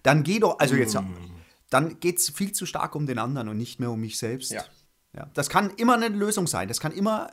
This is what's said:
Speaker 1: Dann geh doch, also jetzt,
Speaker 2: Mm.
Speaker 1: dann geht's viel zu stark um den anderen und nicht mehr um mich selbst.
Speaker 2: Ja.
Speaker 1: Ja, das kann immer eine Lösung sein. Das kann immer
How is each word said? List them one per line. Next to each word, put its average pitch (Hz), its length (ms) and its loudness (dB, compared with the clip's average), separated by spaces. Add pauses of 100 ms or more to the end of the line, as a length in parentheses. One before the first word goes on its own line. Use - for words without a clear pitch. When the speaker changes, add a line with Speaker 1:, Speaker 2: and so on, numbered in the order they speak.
Speaker 1:
Dann 147 200 6
geh 190 180 2
doch, 196 180 4
also 135 160 4
jetzt, 117 200 2
Speaker 2:
Mm. 95 200 -4 (560)
Speaker 1:
dann 151 300 2
geht's 175 300 0
viel 196 220 -4
zu - 140 -4
stark - 280 -4
um 151 120 -2
den 123 120 -2
anderen 120 300 -2
und 107 100 -6
nicht 120 220 -6
mehr 120 100 -2
um 110 100 -4
mich 110 180 -6
selbst. 113 340 -6
Speaker 2:
Ja. 101 120 -8 (520)
Speaker 1:
Ja, - 180 -14
das 143 140 -2
kann 196 280 4
immer 233 180 6
eine 226 140 2
Lösung 202 400 0
sein. 95 180 -2
Das 113 140 -6
kann 156 100 -4
immer 196 420 -2